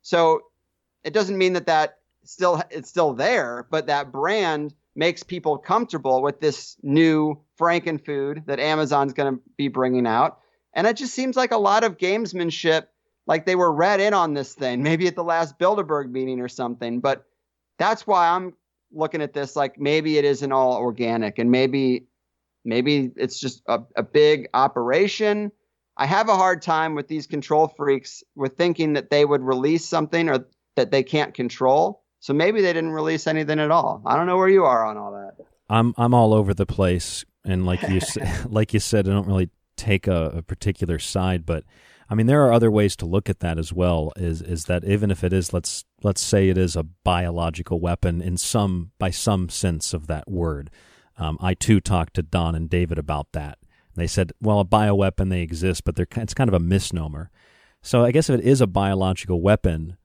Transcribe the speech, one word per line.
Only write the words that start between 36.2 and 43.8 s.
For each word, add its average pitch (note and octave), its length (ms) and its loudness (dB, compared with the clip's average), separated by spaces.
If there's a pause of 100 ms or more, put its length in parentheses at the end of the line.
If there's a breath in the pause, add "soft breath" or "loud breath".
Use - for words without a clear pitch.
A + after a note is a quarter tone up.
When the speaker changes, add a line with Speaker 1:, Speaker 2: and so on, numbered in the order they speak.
Speaker 2:
over G2+ 220 2
the G2 100 0
place, - 600 -2 (200)
and F#2 180 0
like F2+ 200 -2
you F#2+ 140 0
s-, - 200 -4 (100)
Speaker 1:
<laughs> - 180 -4
Speaker 2:
<laughs> - 40 -8
like G#2+ 240 0
you G#2+ 60 2
said, G2 280 0
I G2 40 0
don't G2 160 0
really F#2 240 0 (240)
take G2+ 320 -2
a, E2+ 300 0
a E2 40 -6
particular E2+ 560 -4
side, F2+ 480 -2
but E2 180 -4 (460 soft breath)
I G#2 60 -2
mean, A2+ 120 2
there C#3+ 180 6
are A#2 80 6
other A#2 180 6
ways G#2 260 4
to F#2 80 -8
look F#2 240 -2
at - 120 -4
that E2 180 -2
as D#2+ 140 -6
well, E2+ 420 0